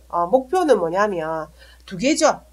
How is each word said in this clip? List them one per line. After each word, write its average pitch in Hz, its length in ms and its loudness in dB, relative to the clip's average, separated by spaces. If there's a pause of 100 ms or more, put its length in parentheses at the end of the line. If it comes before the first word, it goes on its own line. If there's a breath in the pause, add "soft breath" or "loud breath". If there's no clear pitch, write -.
어, 175 220 -2
목표는 262 500 2
뭐냐면 165 720 -2 (360 soft breath)
두 196 120 -14
개죠. 285 460 0 (100)